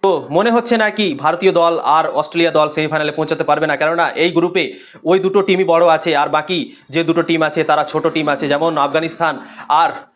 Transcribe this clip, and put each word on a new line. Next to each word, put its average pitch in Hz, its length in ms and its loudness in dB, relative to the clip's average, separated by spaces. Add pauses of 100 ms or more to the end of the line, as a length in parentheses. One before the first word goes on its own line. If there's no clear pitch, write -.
তো 196 80 4 (260)
মনে 214 200 2
হচ্ছে 233 260 0
না 214 60 2 (100)
কি 208 80 2 (180)
ভারতীয় 175 360 2
দল 170 140 4 (220)
আর 160 80 2 (160)
অস্ট্রেলিয়া 165 380 0
দল 151 180 2
সেমিফাইনালে 151 420 -2
পৌঁছাতে 156 320 -2
পারবে 151 200 2
না, 147 100 2
কেননা 165 260 0 (160)
এই 175 140 2
গ্রুপে 170 280 0 (460)
ওই 185 140 4
দুটো 196 240 2
টিমই 185 240 2
বড় 170 120 4 (120)
আছে, 165 140 -2 (120)
আর 147 140 -2
বাকি 156 220 -2 (360)
যে 160 140 0
দুটো 165 200 0
টিম 165 200 0
আছে 151 120 -4 (100)
তারা 151 120 2 (100)
ছোট 156 120 -4 (100)
টিম 151 200 -2
আছে, 143 180 -6
যেমন 160 200 0 (120)
আফগানিস্তান 160 500 -2 (480)
আর 151 80 0 (260)